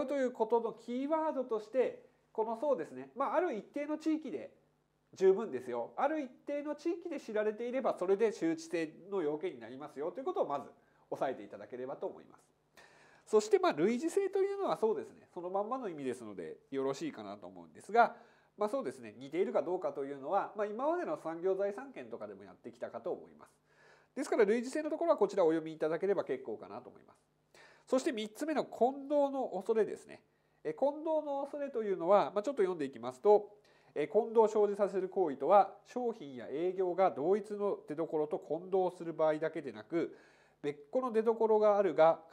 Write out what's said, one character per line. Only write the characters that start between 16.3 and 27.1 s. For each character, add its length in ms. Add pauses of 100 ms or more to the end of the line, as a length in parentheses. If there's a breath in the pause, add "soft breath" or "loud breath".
で、 220 (140)
よ 120
ろ 100
し 140
い 60
か 100
な 140
と 100
思 160
う 40
ん 60
で 60
す 120
が、 240 (420 loud breath)
ま 80
あ、 40
そ 120
う 20
で 80
す 80
ね、 180
似 140
て 100
い 40
る 80
か 80
ど 140
う 40
か 140
と 100
い 80
う 80
の 100
は、 280
ま 60
あ、 40
今 180
ま 120
で 80
の 120
産 240
業 140
財 180
産 200
権 160
と 80
か 100
で 60
も 100
や 80
っ 40
て 160
き 80
た 100
か 100
と 120
思 180
い 60
ま 120
す。 40 (640 soft breath)
で 100
す 40
か 60
ら、 80
類 180
似 60
性 160
の 60
と 80
こ 80
ろ 60
は 60
こ 120
ち 80
ら 60
を 40
お 40
読 140
み 60
い 60
た 100
だ 120
け 60
れ 80
ば 120
結 180
構 140
か 100
な 140
と 80
思 100
い 60
ま 100